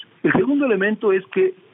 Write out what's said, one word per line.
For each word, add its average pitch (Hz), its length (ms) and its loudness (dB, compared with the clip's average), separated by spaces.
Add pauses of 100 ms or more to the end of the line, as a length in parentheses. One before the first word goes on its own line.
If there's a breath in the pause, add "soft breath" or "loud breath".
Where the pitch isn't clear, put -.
(220)
El 165 120 0
segundo 277 320 0
elemento 208 460 0
es 190 200 -2
que 185 200 0 (220)